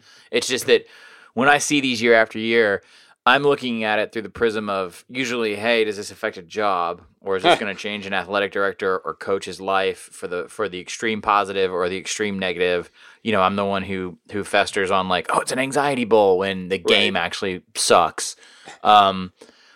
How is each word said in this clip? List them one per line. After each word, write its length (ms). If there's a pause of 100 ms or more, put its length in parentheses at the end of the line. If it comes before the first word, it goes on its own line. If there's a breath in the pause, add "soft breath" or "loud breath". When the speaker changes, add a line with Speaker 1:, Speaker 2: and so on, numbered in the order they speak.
(300 soft breath)
Speaker 1:
It's 180
just 200
that 180 (480 loud breath)
when 160
I 80
see 240
these 220
year 100
after 240
year, 460 (420 soft breath)
I'm 160
looking 420
at 140
it 140
through 100
the 80
prism 400
of 400
usually, 460
"Hey, 280
does 140
this 140
affect 260
a 60
job, 580 (180)
or 160
is 60
this 180
Speaker 2:
<laughs> 0
Speaker 1:
gonna 140
change 320
an 80
athletic 380
director 480
or 160
coach's 440
life 520
for 160
the, 200
for 220
the 100
extreme 420
positive 520
or 160
the 80
extreme 420
negative?" 520 (320 soft breath)
You 80
know, 100
I'm 140
the 100
one 180
who, 360 (120)
who 120
festers 480
on, 180
like, 200
"Oh, 100
it's 120
an 80
anxiety 460
bowl," 320
when 320
the 80
Speaker 2:
Right. 100
Speaker 1:
game 280
actually 480 (120)
sucks. 600 (480 loud breath)
Um, 500 (420 soft breath)